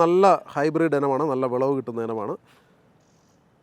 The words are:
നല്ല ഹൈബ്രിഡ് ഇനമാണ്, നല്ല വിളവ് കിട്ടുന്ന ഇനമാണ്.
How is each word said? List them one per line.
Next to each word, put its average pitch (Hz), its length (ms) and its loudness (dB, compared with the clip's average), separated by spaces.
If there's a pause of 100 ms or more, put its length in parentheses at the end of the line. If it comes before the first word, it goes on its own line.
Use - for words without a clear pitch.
നല്ല 175 220 4 (300)
ഹൈബ്രിഡ് 156 460 0
ഇനമാണ്, 139 320 0
നല്ല 131 200 -2
വിളവ് 131 240 0
കിട്ടുന്ന 117 320 -8
ഇനമാണ്. 113 260 -6 (1300)